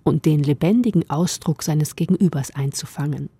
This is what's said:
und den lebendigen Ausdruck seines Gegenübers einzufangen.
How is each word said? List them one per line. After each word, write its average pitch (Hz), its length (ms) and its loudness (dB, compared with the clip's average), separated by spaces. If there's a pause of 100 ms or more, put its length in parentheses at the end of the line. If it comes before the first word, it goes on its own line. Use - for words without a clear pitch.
und - 220 2
den 151 160 4
lebendigen 175 680 2
Ausdruck 160 540 -2
seines 151 340 -2
Gegenübers 160 580 0
einzufangen. 139 840 -6